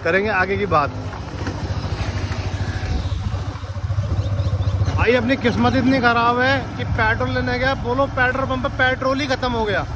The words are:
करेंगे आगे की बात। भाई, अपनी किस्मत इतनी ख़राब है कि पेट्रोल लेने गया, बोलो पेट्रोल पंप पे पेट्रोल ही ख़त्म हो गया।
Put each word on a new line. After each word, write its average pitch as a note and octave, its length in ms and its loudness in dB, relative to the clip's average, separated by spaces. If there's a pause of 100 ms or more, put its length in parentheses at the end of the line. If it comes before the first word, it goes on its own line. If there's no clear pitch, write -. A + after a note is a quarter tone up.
करेंगे F#3+ 260 2
आगे F#3+ 280 0
की G3+ 80 -2
बात। D#3 240 2 (4000)
भाई, G3+ 180 4
अपनी B3+ 220 4
किस्मत A#3 400 2
इतनी C4 240 4
ख़राब A#3+ 400 4
है C4+ 180 2 (200)
कि B3 60 -4
पेट्रोल A#3 460 0
लेने B3+ 300 -2
गया, C4 160 2
बोलो C4 300 0
पेट्रोल B3+ 400 0
पंप B3+ 220 -2
पे - 100 -4
पेट्रोल C4 420 2
ही C#4+ 80 -2
ख़त्म B3+ 240 0
हो A#3 140 0
गया। F3+ 200 0 (100)